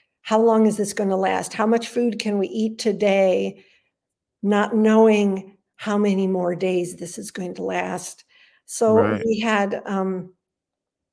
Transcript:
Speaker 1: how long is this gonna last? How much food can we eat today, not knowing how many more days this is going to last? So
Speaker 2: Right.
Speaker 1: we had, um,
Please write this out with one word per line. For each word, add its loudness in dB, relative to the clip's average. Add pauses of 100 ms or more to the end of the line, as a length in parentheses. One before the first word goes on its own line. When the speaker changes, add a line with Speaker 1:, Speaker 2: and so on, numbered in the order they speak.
(220)
Speaker 1:
how 2
long 6
is 2
this -4
gonna -2
last? -2
How -2
much 0
food -2
can -2
we -2
eat -4
today, 0 (800)
not 0
knowing 4 (180)
how -4
many 2
more 0
days -2
this -14
is -12
going -8
to -10
last? -6 (420)
So 2
Speaker 2:
Right. 0
Speaker 1:
we 0
had, 0
um, -4 (800)